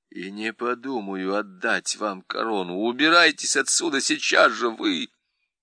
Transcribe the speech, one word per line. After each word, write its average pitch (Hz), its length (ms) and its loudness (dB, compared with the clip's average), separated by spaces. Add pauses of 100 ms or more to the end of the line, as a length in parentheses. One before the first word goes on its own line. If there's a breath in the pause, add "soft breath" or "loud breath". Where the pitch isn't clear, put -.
И 92 220 -10
не 107 240 -6
подумаю 110 840 -4
отдать 98 600 -4
вам 98 260 -6
корону. 98 560 -4
Убирайтесь 147 800 4
отсюда 139 440 0
сейчас - 520 4
же, 113 180 -2
вы!» 107 400 -2 (520)